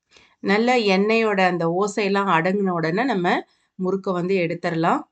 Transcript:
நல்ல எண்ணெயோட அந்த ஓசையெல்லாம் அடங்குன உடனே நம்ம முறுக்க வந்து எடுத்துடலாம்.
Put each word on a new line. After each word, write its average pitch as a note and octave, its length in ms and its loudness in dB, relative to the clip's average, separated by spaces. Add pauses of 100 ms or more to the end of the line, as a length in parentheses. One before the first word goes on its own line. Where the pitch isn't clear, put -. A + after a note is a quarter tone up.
(420)
நல்ல G#3+ 280 2 (180)
எண்ணெயோட G#3 580 2
அந்த F3 180 0 (100)
ஓசையெல்லாம் G3 560 -2
அடங்குன F#3 420 2
உடனே E3+ 320 -2
நம்ம F#3+ 240 -2 (500)
முறுக்க F#3+ 340 -4
வந்து F3+ 260 -2
எடுத்துடலாம். E3+ 640 -2 (120)